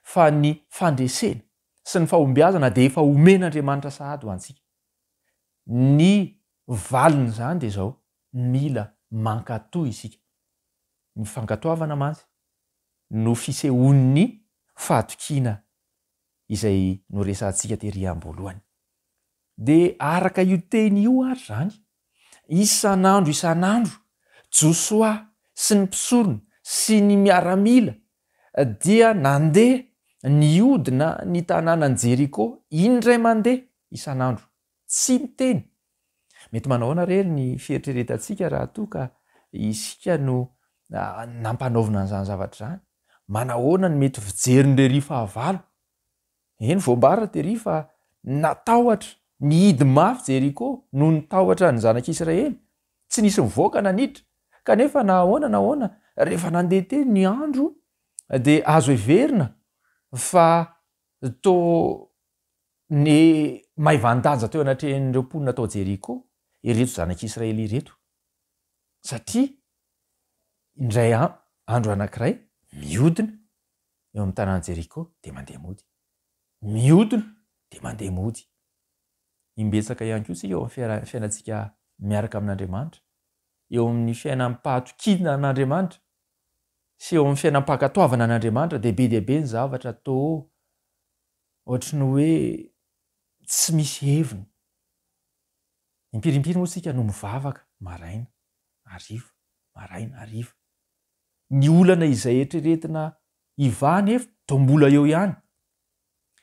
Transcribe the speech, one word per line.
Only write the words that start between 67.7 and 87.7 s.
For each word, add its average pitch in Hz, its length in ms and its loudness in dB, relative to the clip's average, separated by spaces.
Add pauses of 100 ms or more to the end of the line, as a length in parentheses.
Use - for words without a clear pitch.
Satria 233 440 -4 (1300)
indray 117 320 2
a-, 120 220 0 (320)
andro 110 260 -2
anankiray, 110 460 -4 (340)
mihodina 123 600 -2 (800)
eo 107 80 -6
amin'ny 95 120 -4
tanàna 95 300 -4
Jeriko, 87 480 -12 (100)
dia - 100 -20
mandeha 67 260 -18
mody. 85 260 -18 (800)
Mihodina, 156 600 2 (480)
dia - 120 -20
mandeha 107 300 -10
mody. 104 360 -8 (1080)
Himbetsaka 107 480 -4
ihany 110 220 -6
koa 175 80 -12
tsika 196 180 -10
eo 170 60 -4
amin'ny 123 160 -8
fiara-, 110 320 -8
fiainantsika 107 520 -10 (400)
miaraka 104 400 -4
amin'Andriamanitra, 98 600 -8 (720)
eo 117 180 -2
amin'ny 117 260 -2
fiainam-pahatokina 131 1200 -4
an'Andriamanitra, 139 640 -2 (1000)
sy - 160 -10
eo 156 80 4
amin'ny 139 200 0
fiainam-pakatoavana 139 840 0